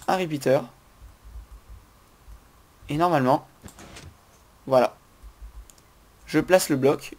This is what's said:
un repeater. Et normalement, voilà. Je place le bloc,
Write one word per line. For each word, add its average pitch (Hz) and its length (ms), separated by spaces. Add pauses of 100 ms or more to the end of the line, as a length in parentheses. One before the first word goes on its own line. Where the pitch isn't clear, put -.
un 185 100
repeater. 151 460 (2250)
Et 147 80
normalement, 151 500 (1200)
voilà. 131 300 (1300)
Je 151 140
place 175 280
le 156 80
bloc, 135 440